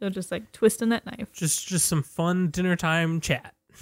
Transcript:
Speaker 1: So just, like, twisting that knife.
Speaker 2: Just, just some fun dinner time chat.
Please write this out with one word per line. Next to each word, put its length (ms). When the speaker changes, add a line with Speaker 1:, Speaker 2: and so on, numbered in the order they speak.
Speaker 1:
So 100
just, 220
like, 180
twisting 380
that 180
knife. 260
Speaker 2:
Just, 360
just 180
some 160
fun 460
dinner 260
time 460
chat. 340